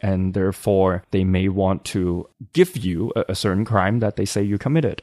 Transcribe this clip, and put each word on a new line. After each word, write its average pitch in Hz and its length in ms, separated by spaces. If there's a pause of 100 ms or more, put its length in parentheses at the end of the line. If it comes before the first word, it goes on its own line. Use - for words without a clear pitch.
and 95 320
therefore 95 760
they 98 140
may 92 260
want 95 340
to 90 460 (240)
give 180 240
you 107 380
a, 113 140
a 98 60
certain 101 300
crime 107 340
that 107 160
they 101 100
say 101 180
you 101 160
committed 139 440